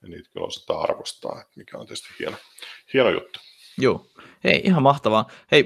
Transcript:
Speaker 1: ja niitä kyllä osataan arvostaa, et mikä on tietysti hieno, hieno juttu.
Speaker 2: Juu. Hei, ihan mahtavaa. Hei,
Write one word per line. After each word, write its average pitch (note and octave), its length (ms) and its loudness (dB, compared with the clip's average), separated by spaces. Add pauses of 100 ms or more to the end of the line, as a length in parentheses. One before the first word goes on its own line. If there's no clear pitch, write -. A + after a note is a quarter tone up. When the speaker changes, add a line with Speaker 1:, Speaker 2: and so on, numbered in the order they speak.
Speaker 1:
ja - 80 -20
niitä - 240 -20
kyllä G1+ 140 -10
osataan - 360 -8
arvostaa, - 580 -8
et - 140 -20
mikä - 220 -20
on A1 80 -18
tietysti - 240 -18 (100)
hieno, - 180 -10 (560)
hieno B2+ 160 4
juttu. - 300 -4 (420)
Speaker 2:
Juu. A2+ 300 0 (320)
Hei, - 200 2
ihan E3 200 2
mahtavaa. A2 440 2 (240)
Hei, D3+ 140 6